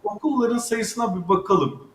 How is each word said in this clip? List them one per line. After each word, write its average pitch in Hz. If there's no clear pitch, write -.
okulların 240
sayısına 226
bir 175
bakalım. 190